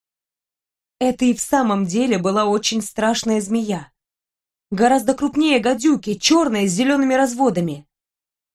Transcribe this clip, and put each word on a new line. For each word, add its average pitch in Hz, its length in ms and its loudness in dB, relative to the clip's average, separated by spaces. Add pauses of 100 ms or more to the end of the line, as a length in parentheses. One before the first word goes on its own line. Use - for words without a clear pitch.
(1000)
Это 254 260 0
и 247 80 4
в 233 80 -4
самом 208 460 0
деле 220 320 0
была 196 280 0
очень 214 360 -2
страшная 220 580 -2
змея. 202 520 -4 (800)
Гораздо 240 420 2
крупнее 285 460 0
гадюки, 233 540 0
чёрная, 262 520 2
с 185 60 0
зелёными 262 420 2
разводами. 240 720 0 (680)